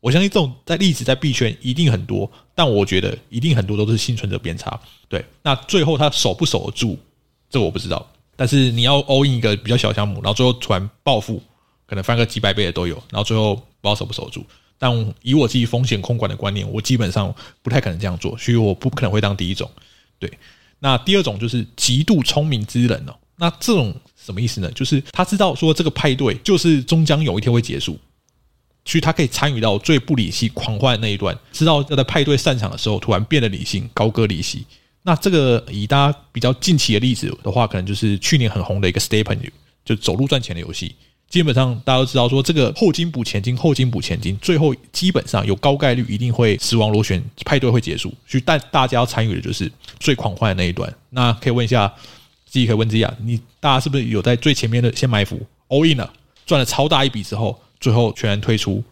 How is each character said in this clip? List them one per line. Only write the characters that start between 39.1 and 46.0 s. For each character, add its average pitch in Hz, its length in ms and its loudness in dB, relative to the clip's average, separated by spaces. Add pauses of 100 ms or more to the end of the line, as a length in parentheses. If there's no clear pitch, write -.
就 127 120 -2
走 - 200 -2
路 135 120 0
赚 135 140 0
钱 87 140 -8
的 85 60 -8
游 82 100 -12
戏。 - 240 -10 (340)
基 180 120 2
本 151 120 2
上 127 200 2 (100)
大 131 100 2
家 127 60 4
都 131 60 2
知 127 100 -4
道 120 140 4
说 135 140 2
这 170 100 0
个 151 200 2
后 175 200 2
金 170 160 -2
补 131 140 -4
前 104 180 -4
金， 123 160 -2
后 156 160 2
金 131 160 2
补 117 100 -4
前 - 220 -4
金， 98 160 -4
最 170 180 0
后 151 180 4 (180)
基 185 200 0
本 - 160 -2
上 104 180 0
有 95 100 2
高 143 200 2
概 139 200 2
率 123 120 -2